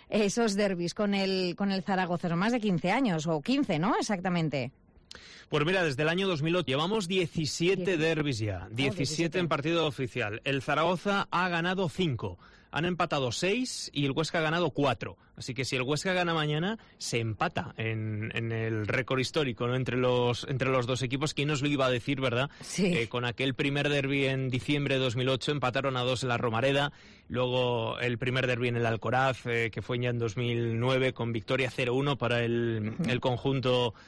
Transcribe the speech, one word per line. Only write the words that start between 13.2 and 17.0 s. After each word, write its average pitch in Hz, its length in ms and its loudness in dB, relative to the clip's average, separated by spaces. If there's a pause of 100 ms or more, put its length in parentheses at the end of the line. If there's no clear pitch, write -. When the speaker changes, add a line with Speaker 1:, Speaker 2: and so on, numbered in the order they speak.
Speaker 2:
seis 214 600 -2
y 143 140 0
el 135 60 0
Huesca 156 260 0
ha 160 40 2
ganado 160 280 2
cuatro. 127 460 0 (200)
Así 123 160 -8
que 123 120 -2
si 131 120 -2
el 127 60 0
Huesca 147 300 0
gana 180 200 2
mañana, 156 460 0 (200)
se - 200 -4